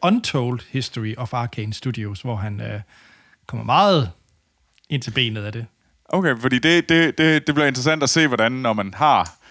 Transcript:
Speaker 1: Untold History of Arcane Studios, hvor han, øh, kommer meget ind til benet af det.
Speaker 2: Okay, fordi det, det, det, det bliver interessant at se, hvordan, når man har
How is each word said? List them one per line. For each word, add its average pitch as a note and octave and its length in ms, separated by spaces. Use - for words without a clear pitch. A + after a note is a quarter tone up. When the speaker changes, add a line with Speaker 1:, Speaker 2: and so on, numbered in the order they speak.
Speaker 1:
Untold C#3 580
History A2+ 480
of B2 160
Arcane A#2 400
Studios, G#2+ 480
hvor A#2+ 140
han, G#2 260
øh, G#2+ 200
kommer A2+ 160
meget D3 480
ind C#3 120
til - 100
benet A2 320
af G#2 80
det. A2+ 140
Speaker 2:
Okay, E3 340
fordi B2+ 200
det, E3 300
det, E3 280
det, D#3 300
det D3 80
bliver - 120
interessant C#3+ 360
at C3 60
se, D#3+ 180
hvordan, A#2+ 240
når B2+ 220
man G2 200
har A#2+ 400